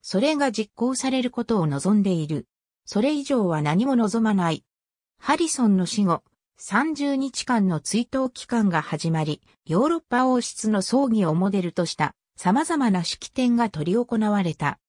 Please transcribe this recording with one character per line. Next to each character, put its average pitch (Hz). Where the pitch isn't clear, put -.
そ -
れ 302
が 277
実 208
行 254
さ 262
れ 262
る 247
こ 240
と 220
を 160
望 180
ん 196
で 190
い 160
る。 151
そ -
れ 285
以 285
上 247
は 156
何 160
も 277
望 226
ま 214
な 175
い。」 -
ハ 302
リ 330
ソ 247
ン 196
の 180
死 208
後、 170
三 285
十 285
日 269
間 214
の 160
追 220
悼 262
期 -
間 226
が 170
始 165
ま 160
り、 151
ヨ 190
ー -
ロ 330
ッ -
パ 254
王 254
室 -
の 208
葬 262
儀 220
を 156
モ 180
デ 196
ル 170
と 175
し -
た 151
様 226
々 277
な 175
式 -
典 247
が 233
執 151
り 175
行 240
わ 208
れ 165
た。 -